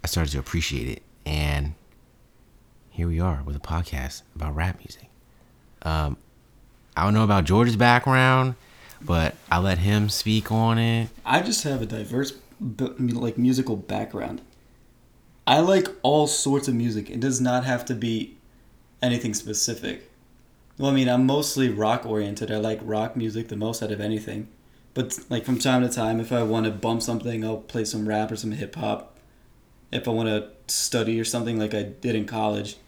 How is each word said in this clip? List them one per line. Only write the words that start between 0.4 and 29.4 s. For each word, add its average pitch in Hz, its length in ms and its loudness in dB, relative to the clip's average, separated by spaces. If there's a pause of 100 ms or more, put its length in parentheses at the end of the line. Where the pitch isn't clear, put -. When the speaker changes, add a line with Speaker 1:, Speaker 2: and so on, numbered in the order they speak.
Speaker 1:
it. - 160 -8 (220)
And 147 480 -2 (1160)
here 85 180 -4
we 82 120 0
are 85 240 0
with 71 120 -6
a 71 40 -8
podcast 80 600 -6 (140)
about 76 200 -6
rap 87 240 -2
music. - 300 -20 (720)
Um, 78 360 0 (800)
I 80 80 2
don't 101 100 4
know 110 100 6
about 101 220 4
George's 113 300 6
background, 127 800 6 (460)
but 82 340 2 (160)
I 87 80 2
let 92 200 2
him 104 300 4
speak 107 420 0
on 113 260 2
it. 113 320 2 (160)
Speaker 2:
I 139 160 2
just 214 220 -2
have 139 180 -2
a 110 40 -4
diverse, 110 460 -4
b-, 123 680 -8
mu-, 120 220 0
like, 120 180 -2
musical 127 380 2
background. 101 680 -6 (1040)
I 131 120 6
like 185 280 4 (160)
all 147 240 4
sorts 139 400 0
of 127 80 0
music. 113 340 -2
It 120 100 -6
does 127 220 0
not 127 240 2
have 123 200 -2
to 131 100 -4
be 113 420 -4 (640)
anything 120 320 0
specific. - 760 -6 (680)
Well, 139 120 0
I 139 40 4
mean, 131 160 4
I'm 127 160 4
mostly 135 440 2
rock 107 360 0
oriented. 104 460 -2
I 107 60 -2
like 107 260 -2
rock 110 320 -4
music 113 340 -4
the 107 80 -8
most 113 260 -4
out 107 80 -4
of 101 80 -4
anything. 107 480 -6 (460)
But, - 260 -4 (100)
like, 120 140 -4
from 127 160 0
time 127 220 2
to 123 80 2
time, 113 300 0
if 113 120 -4
I 120 120 2
wanna 110 280 0
bump 117 300 -2
something, 113 420 -4
I'll 110 140 -4
play 113 260 -6
some 107 240 -4
rap 107 240 0
or 110 40 -6
some 107 160 -6
hip 101 240 -8
hop. 107 420 -6 (760)